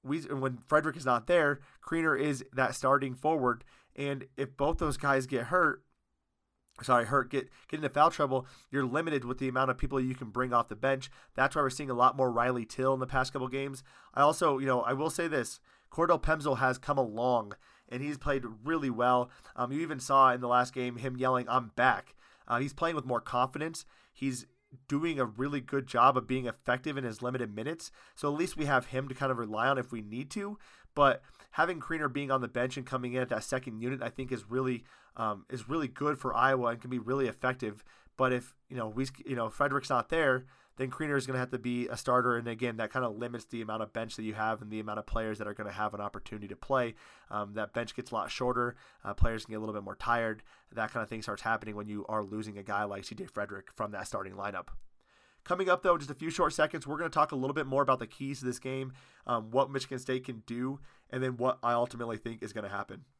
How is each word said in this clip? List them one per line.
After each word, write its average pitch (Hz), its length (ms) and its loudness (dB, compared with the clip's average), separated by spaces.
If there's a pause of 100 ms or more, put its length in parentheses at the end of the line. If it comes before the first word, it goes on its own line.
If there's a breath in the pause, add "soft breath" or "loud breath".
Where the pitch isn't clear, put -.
we, 143 180 -2
when 131 360 -2 (100)
Frederick 156 300 4
is 143 80 -10
not 120 220 4
there, 147 320 6 (280 loud breath)
Kriener 160 320 2
is 139 320 0
that 131 240 2
starting 135 380 2
forward, 127 500 2 (320 soft breath)
and 139 300 -4 (100)
if 135 220 -4
both 143 220 2
those 147 180 0
guys 135 300 2
get 123 180 -2
hurt, 160 380 2 (960)
sorry, 120 240 6
hurt, 123 240 2
get, 135 200 -2 (200 loud breath)
get 156 80 -6
into 147 120 -2
foul 151 200 8
trouble, 135 380 0 (240 loud breath)
you're 135 140 0
limited 143 380 0
with 123 140 -4
the 135 100 -2
amount 131 220 2
of 127 80 0
people 135 220 0
you 127 160 0
can 113 140 -10
bring 123 220 -2
off 120 160 4
the 104 80 -8
bench. 135 360 0 (240 loud breath)
That's 135 200 2
why 151 60 2
we're 135 80 4
seeing 131 220 -6
a 123 40 0
lot 123 220 6
more 127 140 4
Riley 120 340 2
Till 131 280 2
in 131 60 0
the 131 80 -2
past 131 260 0
couple 131 140 -2
games. 135 360 -6 (300 loud breath)
I 139 80 2
also, 151 360 6
you 135 80 -2
know, 127 160 4
I 123 120 2
will 147 180 0
say 170 160 -2
this, 143 320 -2 (320 soft breath)
Cordell 170 300 4
Pemsl 147 360 2
has 127 200 4
come 143 200 0
along, 117 560 2 (360 soft breath)
and 127 140 -6
he's 147 140 -4
played 139 260 0 (220)
really 151 240 0
well. 123 400 4 (260 loud breath)
Um, 123 160 -2
you 143 80 -2
even 156 220 -4
saw 131 320 6
in 123 80 -2
the 123 80 -2
last 123 240 4
game 123 240 -4
him 127 180 -4
yelling, 127 320 2
"I'm 120 300 0
back." 123 380 4 (300 soft breath)
Uh, 120 140 0
he's 135 140 -2
playing 165 240 0
with 123 80 -4
more 120 160 0
confidence. 139 640 -2 (260 soft breath)
He's 127 340 -4 (440)
doing 151 280 0
a 131 80 2
really 131 360 -4
good 135 260 -2
job 127 300 8
of 117 100 0
being 131 180 0
effective 127 520 -2
in 131 80 -4
his 113 160 -6
limited 120 340 -4
minutes. 147 340 -8 (260 loud breath)
So 147 120 -4
at 143 100 0
least 170 200 -2
we 151 80 -2
have 135 220 2
him 135 200 -4
to 131 80 -8
kind 135 160 0
of 120 60 0
rely 113 320 0
on 139 80 4
if 127 160 -4
we 113 80 -8
need 120 300 -10
to. 208 280 -6 (340 loud breath)
But 139 280 6 (300 loud breath)
having 170 280 0
Kriener 151 320 -2
being 139 180 -4
on 131 120 2
the 113 80 -4
bench 127 260 -2
and 127 100 -6
coming 123 280 -4
in 127 80 0
at 123 80 -2
that 107 160 -2
second 123 340 -6
unit, 127 240 -4
I 117 60 -4
think 127 240 -6
is 101 160 -8
really, 127 340 -2 (320 loud breath)
um, 107 340 -4
is 117 200 -10
really 151 180 -2
good 147 320 -4
for 131 160 0
Iowa 127 360 6
and 117 100 -6
can 123 80 -12
be 127 100 -2
really 123 300 0
effective. 127 560 -4 (320 soft breath)
But 127 160 4
if, 123 200 -4 (140)
you 135 80 -14
know, 113 140 -2
we, 127 180 -2 (180)
you 131 120 -4
know, 113 120 -2
Frederick's 139 400 0
not 123 200 2
there, 135 360 4 (320 soft breath)
then 131 140 -2
Kriener 147 260 0
is 123 80 0
gonna 127 140 -2
have 123 100 -2
to 127 80 -4
be 120 300 -2
a 117 100 -8
starter. 123 400 2
And 120 100 -4
again, 117 300 -2
that 110 160 -4
kinda 127 160 0
limits 117 360 -6
the 113 180 -8
amount 110 180 -4
of 104 120 -6
bench 113 220 -6
that 113 60 -8
you 107 140 -4
have 110 260 0
and 107 80 -14
the 107 100 -6
amount 107 200 -6
of 104 80 -10
players 110 320 -2
that 104 80 -6
are 104 80 -8
gonna 104 160 -8
have 104 240 -2
an 101 60 -8
opportunity 101 480 -10
to 101 60 -10
play. 123 380 0 (380 loud breath)
Um, 104 240 -4
that 104 180 -4
bench 120 220 -4
gets - 160 -8
a - 20 -8
lot 104 160 -2
shorter. 120 460 -2 (280 loud breath)
Uh, 101 120 -8
players 113 280 2
can 110 100 -12
get 107 40 -6
a - 20 -4
little 107 140 -6
bit 104 100 -6
more 95 120 -10
tired. 113 480 0 (280 soft breath)
That 110 220 -6
kinda 113 140 -4
thing 110 160 -8
starts 104 180 -6
happening 110 340 -4
when 104 120 -8
you 104 200 -6
are 107 160 -2
losing 104 360 -8
a 98 40 -14
guy 101 200 -2
like 98 220 -6
C 110 100 -12
J 98 100 -10
Frederick 101 500 -10
from 104 160 -6
that 95 140 -8
starting 95 280 -8
lineup. 98 340 -8 (760 soft breath)
Coming 185 240 -2
up, 180 140 4
though, 180 120 4
in 160 60 2
just 143 120 -10
a 135 40 -8
few 160 140 -6
short 156 240 2
seconds, 151 320 0
we're 147 120 -6
gonna 165 120 -4
talk 151 220 2
a 147 40 -6
little 135 200 -2
bit 147 100 0
more 135 160 2
about 131 160 4
the 117 80 -8
keys 135 340 -8
to 127 60 -10
this 123 140 -2
game, 135 340 -6 (320 loud breath)
um, 110 240 -2
what 135 220 2
Michigan 131 260 -6
State 127 280 -4
can 117 200 -10
do, 131 340 -6 (300 soft breath)
and 131 140 -4
then 127 140 -4
what 123 260 0
I 120 100 2
ultimately 117 440 -2
think 113 260 -8
is 107 100 -10
gonna 104 160 -8
happen. 101 360 -8 (140)